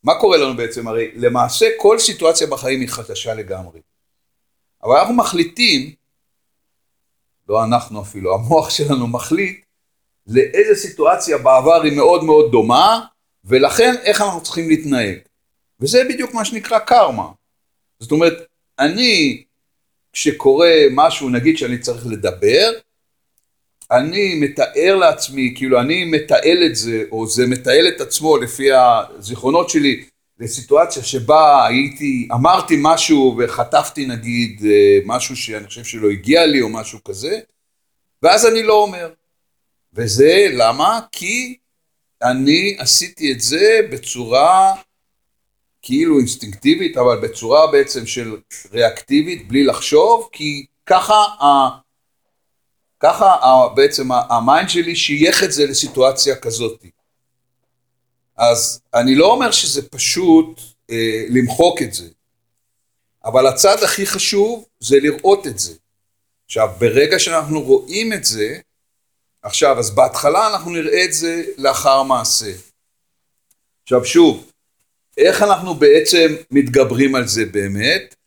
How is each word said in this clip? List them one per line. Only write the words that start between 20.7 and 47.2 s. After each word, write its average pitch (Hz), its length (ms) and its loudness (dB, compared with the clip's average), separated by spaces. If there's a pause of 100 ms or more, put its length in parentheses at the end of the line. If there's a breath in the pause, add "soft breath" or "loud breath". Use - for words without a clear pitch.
משהו, 143 380 0
נגיד 127 280 0
שאני 123 200 -6
צריך 120 300 -8
לדבר, 104 640 0 (1200)
אני 170 440 -2
מתאר 151 600 0
לעצמי, 135 640 0
כאילו, 131 220 0
אני 165 260 -2
מתעל 160 600 0
את 151 100 -2
זה, 113 360 -6
או 110 160 -8
זה 123 200 -2
מתעל 127 400 2
את - 140 -6
עצמו 151 360 0
לפי 127 360 -4
הזיכרונות 123 960 0
שלי, 143 360 -2 (340)
לסיטואציה 139 640 -2
שבה 143 600 4
הייתי, 131 680 -4
אמרתי 156 500 2
משהו 143 580 2
וחטפתי, 139 640 -2
נגיד, 117 600 -6
אה, 101 400 6
משהו 127 300 -6
שאני 107 320 -12
חושב 117 160 -18
שלא 107 260 -4
הגיע 120 360 2
לי, 147 160 0
או 113 80 -2
משהו 110 340 -12
כזה, 131 360 -10 (840)
ואז 208 220 4
אני 226 180 2
לא 214 180 4
אומר. 180 320 -6 (800)
וזה 143 580 2
למה? 135 480 0 (120)
כי 247 460 -8 (640)
אני 143 560 0
עשיתי 156 520 -2
את 120 100 -6
זה 208 380 2 (120)
בצורה 139 840 0 (1080)
כאילו 147 380 0
אינסטינקטיבית, 135 800 -2
אבל 123 220 2
בצורה 135 520 0